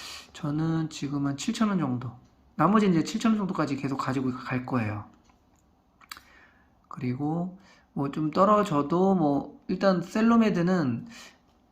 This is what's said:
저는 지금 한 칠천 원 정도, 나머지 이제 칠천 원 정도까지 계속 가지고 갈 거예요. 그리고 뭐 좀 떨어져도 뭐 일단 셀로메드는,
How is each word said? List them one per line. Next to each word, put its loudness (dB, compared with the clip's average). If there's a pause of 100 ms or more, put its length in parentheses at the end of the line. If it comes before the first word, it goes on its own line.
(340)
저는 -2
지금 -4
한 -4
칠천 -2
원 0
정도, -2 (440)
나머지 4
이제 4
칠천 0
원 2
정도까지 -2
계속 -4
가지고 -2
갈 -6
거예요. -4 (1800)
그리고 -4 (340)
뭐 -4
좀 -2
떨어져도 4
뭐 0
일단 2
셀로메드는, 2 (640)